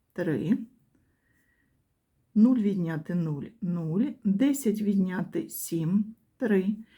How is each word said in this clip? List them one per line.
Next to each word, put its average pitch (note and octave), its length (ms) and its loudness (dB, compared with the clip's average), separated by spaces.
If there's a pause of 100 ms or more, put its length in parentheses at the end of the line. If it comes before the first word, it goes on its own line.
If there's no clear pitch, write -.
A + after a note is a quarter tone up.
(140)
три. E3+ 440 0 (1800)
Нуль B3 220 8
відняти F3 580 -2
нуль — D#3 280 -2 (180)
нуль. F3 420 -2 (200)
Десять G#3+ 580 2
відняти F#3 680 -2
сім — E3+ 640 -2 (220)
три. G#3 380 2 (220)